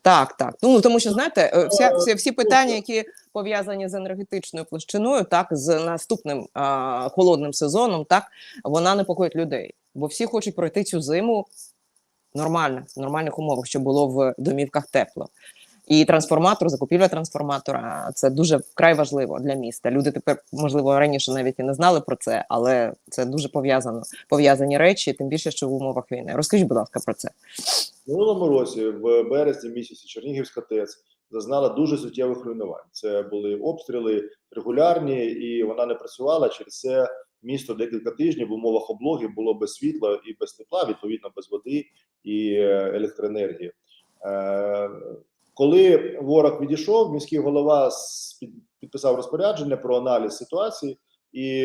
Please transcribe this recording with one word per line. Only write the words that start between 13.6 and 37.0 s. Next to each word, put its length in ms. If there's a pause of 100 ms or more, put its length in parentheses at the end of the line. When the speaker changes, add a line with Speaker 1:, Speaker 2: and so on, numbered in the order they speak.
Speaker 1:
щоб 160
було 260
в 300
домівках 480
тепло. 420 (580)
І 180
трансформатор, 640
закупівля 400
трансформатора, 1080
це 160
дуже 260
вкрай 380
важливо 440
для 160
міста. 360
Люди 200
тепер, 320 (100)
можливо, 460
раніше 340
навіть 260
і 40
не 120
знали 260
про 160
це, 320
але 440 (180)
це 140
дуже 240
пов'язано, 540 (260)
пов'язані 500
речі, 340
тим 160
більше, 220
що 180
в 40
умовах 400
війни. 240
Розкажіть, 320
будь 80
ласка, 280
про 100
це. 160 (760)
Speaker 2:
В 40
минулому 380
році, 400
в 340
березні 480
місяці, 360
Чернігівська 540
тец 440 (260)
зазнала 380
дуже 300
суттєвих 460
руйнувань. 480
Це 300
були 340
обстріли 760 (200)
регулярні, 760
і 360
вона 240
не 80
працювала. 540
Через 320
це 280 (340)